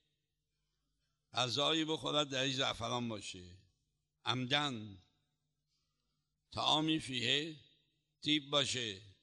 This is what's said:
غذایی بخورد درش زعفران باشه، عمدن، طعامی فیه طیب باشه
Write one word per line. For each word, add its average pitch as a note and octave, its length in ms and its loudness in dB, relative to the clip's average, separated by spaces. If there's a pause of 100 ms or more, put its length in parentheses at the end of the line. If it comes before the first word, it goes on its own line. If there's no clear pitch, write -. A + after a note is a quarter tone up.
(1300)
غذایی C#3+ 520 0
بخورد D3 440 -2
درش C3+ 260 -2
زعفران A#2+ 540 -2
باشه، F#2 500 -10 (680)
عمدن، B2 760 -2 (1500)
طعامی D3+ 480 2
فیه C3+ 580 -2 (680)
طیب D3 280 2
باشه A#2+ 500 4 (220)